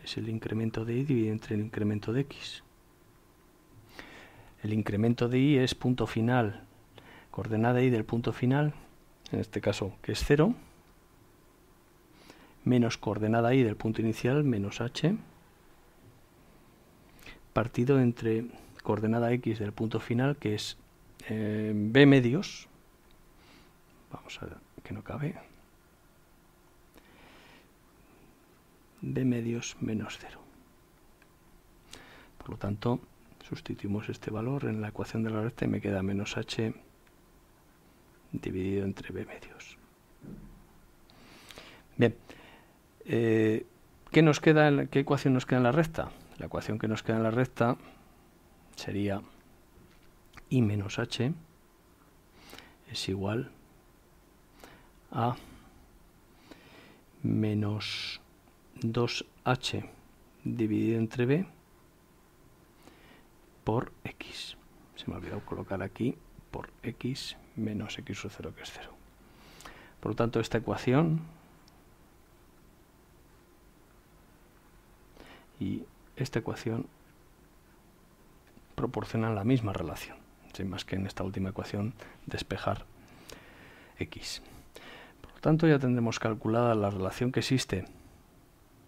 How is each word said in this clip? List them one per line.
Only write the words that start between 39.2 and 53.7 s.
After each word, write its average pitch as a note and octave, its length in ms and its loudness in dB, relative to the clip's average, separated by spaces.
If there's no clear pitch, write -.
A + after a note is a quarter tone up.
medios. - 520 -18
Bien, A#2+ 180 6
eh, A2 600 4
¿qué D#3+ 100 8
nos D3+ 180 8
queda D3+ 300 8
en C#3+ 80 6
la, C#3 80 2
qué C#3 160 0
ecuación C#3 320 4
nos B2+ 120 2
queda B2+ 120 2
en B2+ 60 6
la A#2+ 100 4
recta? D#3+ 380 0
La - 80 -8
ecuación G#2+ 340 -4
que A2 80 -2
nos G#2+ 160 -2
queda A2+ 140 0
en A2+ 60 2
la A2 80 2
recta B2 440 2
sería G2+ 440 -4
I B2+ 120 4
menos G#2 380 0
H A#2+ 340 -2
es - 200 -6
igual G2+ 420 -2